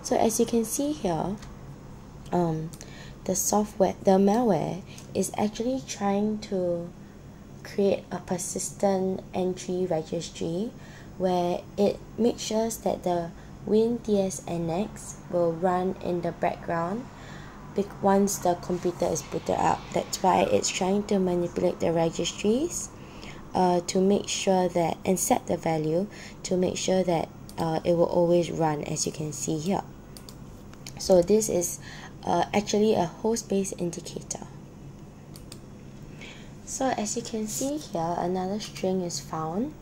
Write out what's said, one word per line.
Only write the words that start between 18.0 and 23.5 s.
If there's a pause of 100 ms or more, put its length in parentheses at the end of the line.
once
the
computer
is
booted
up. (140)
That's
why
it's
trying
to
manipulate
the
registries, (680)